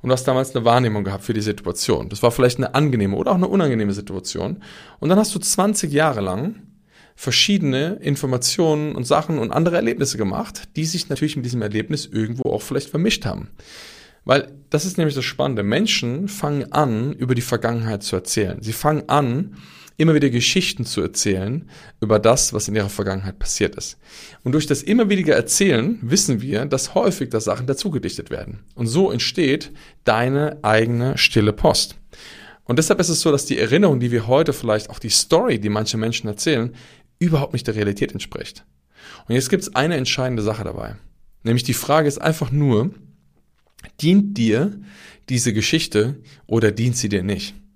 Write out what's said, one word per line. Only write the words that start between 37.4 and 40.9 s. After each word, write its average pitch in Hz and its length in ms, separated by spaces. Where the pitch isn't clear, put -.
nicht 120 120
der 110 100
Realität 104 360
entspricht. - 540
Und 117 60
jetzt 127 140
gibt's - 260
eine 151 200
entscheidende 127 480
Sache 107 220
dabei. 55 300